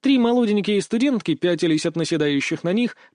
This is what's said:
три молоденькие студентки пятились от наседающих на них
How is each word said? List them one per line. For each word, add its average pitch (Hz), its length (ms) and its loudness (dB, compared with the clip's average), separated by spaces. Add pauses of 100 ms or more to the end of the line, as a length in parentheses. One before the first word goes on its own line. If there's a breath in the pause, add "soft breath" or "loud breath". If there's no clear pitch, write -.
три 269 180 4
молоденькие 208 600 2
студентки 226 540 -2
пятились 170 520 0
от 160 100 -4
наседающих 151 680 -2
на 170 100 -2
них 233 240 -2 (180 soft breath)